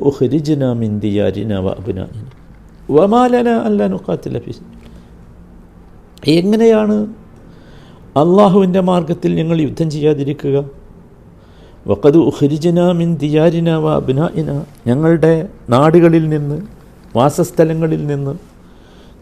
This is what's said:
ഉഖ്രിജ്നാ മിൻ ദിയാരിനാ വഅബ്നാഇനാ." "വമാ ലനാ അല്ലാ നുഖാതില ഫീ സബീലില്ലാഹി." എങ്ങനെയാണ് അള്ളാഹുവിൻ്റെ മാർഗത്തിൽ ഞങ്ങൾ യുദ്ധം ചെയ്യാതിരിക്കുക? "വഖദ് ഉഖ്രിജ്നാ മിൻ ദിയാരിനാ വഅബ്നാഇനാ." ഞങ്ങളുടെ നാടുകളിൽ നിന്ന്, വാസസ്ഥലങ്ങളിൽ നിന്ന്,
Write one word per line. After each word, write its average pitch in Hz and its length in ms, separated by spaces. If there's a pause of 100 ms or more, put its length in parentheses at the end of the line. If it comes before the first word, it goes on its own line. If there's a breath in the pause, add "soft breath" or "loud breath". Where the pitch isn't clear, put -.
ഉഖ്രിജ്നാ 139 720
മിൻ 113 260
ദിയാരിനാ 101 600
വഅബ്നാഇനാ." 95 680 (640)
"വമാ 202 380
ലനാ 240 300
അല്ലാ 208 300
നുഖാതില 175 520
ഫീ 120 120
സബീലില്ലാഹി." - 360 (1400 loud breath)
എങ്ങനെയാണ് 214 640 (1200 loud breath)
അള്ളാഹുവിൻ്റെ 185 640
മാർഗത്തിൽ 175 540
ഞങ്ങൾ 165 260
യുദ്ധം 147 280
ചെയ്യാതിരിക്കുക? 143 680 (1300 soft breath)
"വഖദ് 143 340
ഉഖ്രിജ്നാ 156 720
മിൻ 170 240
ദിയാരിനാ 160 600
വഅബ്നാഇനാ." 147 800 (300)
ഞങ്ങളുടെ 160 460 (360)
നാടുകളിൽ 160 600
നിന്ന്, 151 280 (580)
വാസസ്ഥലങ്ങളിൽ 160 920
നിന്ന്, 143 260 (880 loud breath)